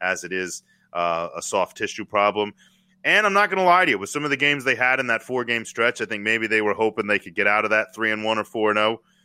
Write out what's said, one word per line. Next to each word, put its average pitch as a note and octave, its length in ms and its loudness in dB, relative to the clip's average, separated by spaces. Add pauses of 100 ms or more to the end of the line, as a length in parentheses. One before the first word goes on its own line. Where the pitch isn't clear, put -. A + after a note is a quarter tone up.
as F#2 240 -4
it F2 80 -10
is, F#2 300 -6 (300)
uh, E2+ 440 -2
a E2+ 60 -10
soft F#2+ 340 -2
tissue G#2+ 280 -12
problem. G#2 500 0 (480)
And F#3+ 240 2
I'm G3 60 0
not G3+ 180 4
gonna F#3+ 140 0
lie F3+ 220 6
to D3+ 60 2
you, G2+ 60 0
with G2 120 -8
some D3 140 -4
of D3 60 -2
the C#3+ 60 0
games C#3+ 280 2
they B2+ 100 2
had B2+ 260 2
in B2+ 60 -4
that A2+ 160 0
four-game A#2+ 420 -4
stretch, A#2+ 360 -2
I A#2 40 -6
think G#2 180 -6
maybe A2 240 0
they G#2+ 140 2
were G#2 140 0
hoping A2 320 0
they G2+ 120 2
could F2+ 160 -18
get G2+ 120 0
out G#2 180 2
of G#2 60 -2
that G#2+ 240 0
three A2 180 -2
and G#2+ 120 -4
one A2 140 0
or G#2 60 -2
four G#2+ 260 0
and G#2 80 2
oh. A2 220 2 (240)